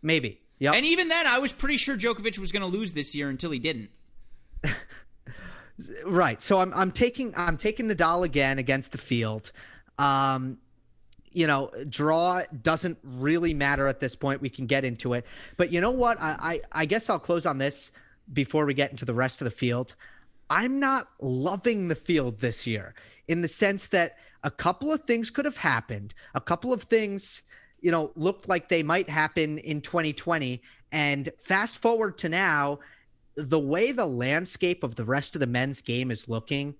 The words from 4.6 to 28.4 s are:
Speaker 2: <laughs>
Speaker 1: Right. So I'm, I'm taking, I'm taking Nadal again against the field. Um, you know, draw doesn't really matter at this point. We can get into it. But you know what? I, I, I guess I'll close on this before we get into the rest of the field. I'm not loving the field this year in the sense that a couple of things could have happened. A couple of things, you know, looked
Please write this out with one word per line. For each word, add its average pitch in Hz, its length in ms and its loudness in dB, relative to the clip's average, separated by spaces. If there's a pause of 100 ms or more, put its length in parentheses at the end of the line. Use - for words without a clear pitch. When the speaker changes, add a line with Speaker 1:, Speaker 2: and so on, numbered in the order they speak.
Speaker 2:
<laughs> - 60 0 (1400)
Speaker 1:
Right. 170 360 4
So 196 180 4
I'm, 185 160 2
I'm 185 160 2
taking, 247 440 0
I'm 170 220 2
taking 214 300 -2
Nadal 175 360 2
again 135 360 2
against 135 320 0
the 127 80 -10
field. 110 520 -2 (460)
Um, 135 600 2 (760)
you 165 160 2
know, 139 240 2 (180)
draw 165 520 2 (200)
doesn't 160 420 0
really 151 520 0
matter 139 320 2
at 135 120 0
this 131 160 -4
point. 139 260 -2
We 139 80 -4
can 131 180 -8
get 135 160 2
into 123 300 -2
it. 120 120 -4 (320)
But 175 140 2
you 170 100 2
know 208 100 2
what? 240 300 2
I, 156 180 -2
I, 160 420 -4
I 160 40 4
guess 214 240 0
I'll 190 100 2
close 170 280 0
on 143 100 0
this 139 340 -4 (400)
before 143 340 2
we 143 100 2
get 139 160 2
into 123 140 -8
the 120 80 -2
rest 127 280 0
of 135 40 -4
the 117 60 -2
field. 123 440 -2 (560)
I'm 254 280 2
not 269 280 0 (120)
loving 180 680 0
the 160 80 0
field 131 460 0
this 120 260 -4
year 107 260 -6 (340)
in 165 140 0
the 170 60 -2
sense 202 400 0
that 170 300 2 (260)
a 143 80 0
couple 226 400 0
of 302 140 -2
things 233 260 0
could 285 140 -2
have 285 120 -4
happened. 113 560 -2 (220)
A 143 60 -2
couple 240 320 0
of 233 100 -4
things, 208 580 0 (380)
you 170 100 2
know, 160 260 2
looked 180 320 -2